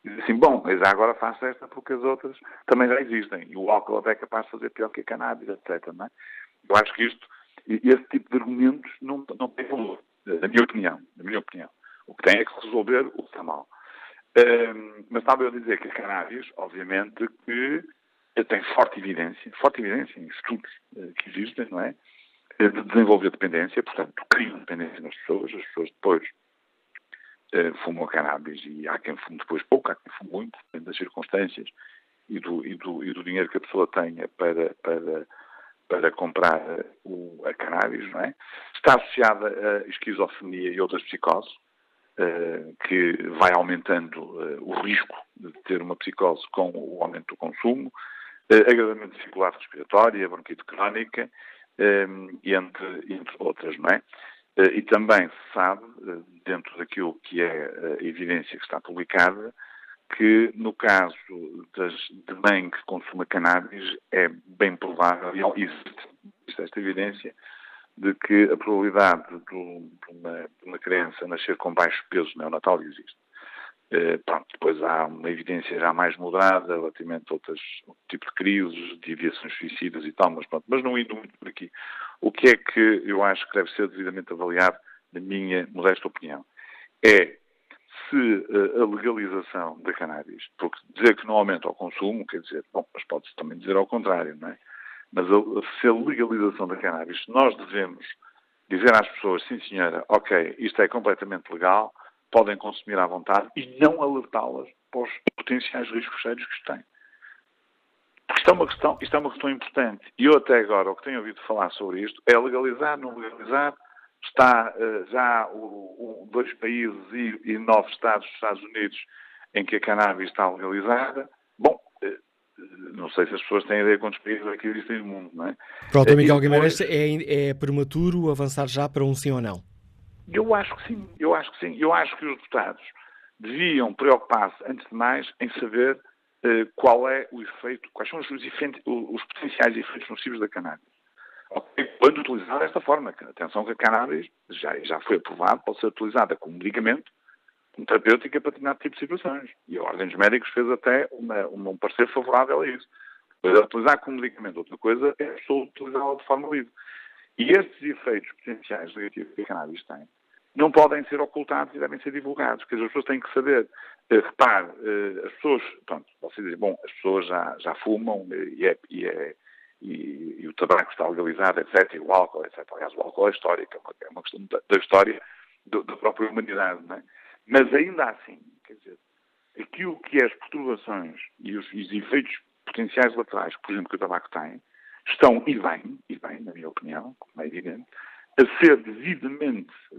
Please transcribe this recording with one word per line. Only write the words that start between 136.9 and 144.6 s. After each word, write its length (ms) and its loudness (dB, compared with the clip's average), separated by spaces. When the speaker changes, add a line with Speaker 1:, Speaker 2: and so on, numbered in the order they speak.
Speaker 1:
é 240 -2
o 100 -12
efeito, 500 -12
quais 160 -10
são 120 -10
os, 100 -12
os 140 -10
efen-, 420 -8
o, 300 -4
os 80 -10
potenciais 520 -2
efeitos 320 -10
nocivos 300 -10
da 100 -2
cannabis. 380 -12
Ok, 340 -6
quando 220 6
utilizada 400 -6
desta 200 -2
forma, 320 0
que, 120 -20
atenção 400 -8
que 80 -8
a 20 -6
cannabis 520 2
já, 360 -6